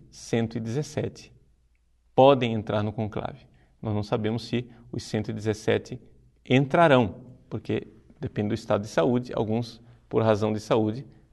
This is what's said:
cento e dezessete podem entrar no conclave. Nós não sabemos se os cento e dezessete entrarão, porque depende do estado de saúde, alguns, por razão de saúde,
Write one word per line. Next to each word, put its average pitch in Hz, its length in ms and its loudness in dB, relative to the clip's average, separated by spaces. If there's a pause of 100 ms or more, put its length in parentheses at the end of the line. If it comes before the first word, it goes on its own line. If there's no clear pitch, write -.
(100)
cento 113 460 -4
e 117 40 -4
dezessete 113 720 -6 (840)
podem 131 380 6
entrar 104 300 -2
no 104 100 -4
conclave. - 540 -8 (340)
Nós 107 140 -4
não 104 80 -2
sabemos 110 420 -2
se 120 240 -4 (240)
os 123 100 -6
cento 110 280 -4
e 110 40 -6
dezessete 107 680 -2 (440)
entrarão, 131 760 4 (280)
porque - 380 -6 (320)
depende 104 280 -4
do 110 60 -2
estado 104 280 -2
de 113 60 -10
saúde, 123 460 0
alguns, 113 480 -4 (260)
por 117 140 0
razão 107 300 2
de 107 80 -4
saúde, 113 440 0 (280)